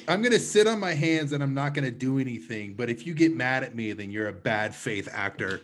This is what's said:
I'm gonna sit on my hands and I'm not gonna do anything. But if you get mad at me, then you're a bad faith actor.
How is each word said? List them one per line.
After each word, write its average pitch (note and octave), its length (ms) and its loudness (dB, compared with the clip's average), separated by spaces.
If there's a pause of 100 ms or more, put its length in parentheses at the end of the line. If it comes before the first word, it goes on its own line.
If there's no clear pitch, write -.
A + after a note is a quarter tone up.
I'm F#3 140 2
gonna A#3 180 6
sit G#3+ 260 6
on A3 140 2
my F#3 140 -2
hands D#3 380 2
and C#3+ 120 0
I'm C3+ 100 0
not C#3 200 0
gonna C3+ 180 -2
do C3 260 0
anything. A2+ 560 -4
But A#2+ 160 -2
if A#2 160 -6
you E3 80 -6
get D#3+ 220 6
mad B2+ 260 0
at A#2 140 -10
me, A2 160 -2
then G2+ 180 -8
you're G#2+ 160 -2
a G#2 60 -4
bad G#2+ 420 -2
faith G2+ 380 -6
actor. G2 520 -4